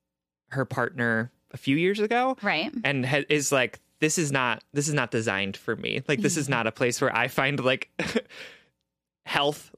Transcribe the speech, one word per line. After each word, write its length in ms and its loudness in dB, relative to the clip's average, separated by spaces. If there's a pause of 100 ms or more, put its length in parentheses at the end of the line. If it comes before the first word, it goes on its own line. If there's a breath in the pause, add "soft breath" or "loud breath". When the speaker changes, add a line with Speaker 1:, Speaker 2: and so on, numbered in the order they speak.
(500)
Speaker 1:
her 160 -2
partner 640 -2 (200)
a 60 -14
few 200 0
years 220 2
ago. 420 0
Speaker 2:
Right. 300 -2 (120)
Speaker 1:
And 220 0
ha-, 240 2
is 220 2
like, 280 2 (200)
"This 180 2
is 140 0
not, 320 0 (100)
this 140 -2
is 60 -2
not 180 0
designed 460 0
for 180 -4
me. 320 -4
Like, 140 4
this 160 2
is 80 0
Speaker 2:
Mm-hmm. 60 -2
Speaker 1:
not 160 2
a 40 0
place 300 0
where 140 2
I 120 2
find, 360 0
like, 260 0 (100)
<laughs> 280 -4 (1000 loud breath)
health. 520 -2